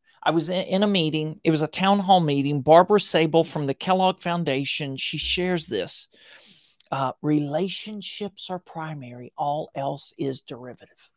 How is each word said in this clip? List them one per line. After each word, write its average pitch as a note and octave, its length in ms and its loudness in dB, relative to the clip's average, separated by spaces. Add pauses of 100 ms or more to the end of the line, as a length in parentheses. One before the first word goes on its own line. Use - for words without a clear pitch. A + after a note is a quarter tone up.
(220)
I D3+ 80 2
was D#3+ 200 0
in, F3+ 160 -2
in F#3+ 180 0
a - 20 4
meeting. D#3 560 0
It E3+ 80 2
was D#3 120 2
a D3+ 40 2
town F#3+ 320 2
hall F#3 220 4
meeting. C#3+ 420 0
Barbara F3+ 380 8
Sable E3 420 4
from D#3 240 -4
the C3+ 80 -2
Kellogg F#3 460 0
Foundation. C#3+ 760 -4
She - 220 -6
shares F3+ 480 -2
this. - 400 -6 (880)
Uh, C3+ 180 -2 (120)
"Relationships F3 1300 -4
are F3+ 80 -8
primary. C3+ 800 -12
All D3 360 -4
else C#3 440 -8
is C3+ 240 -4
derivative." - 760 -18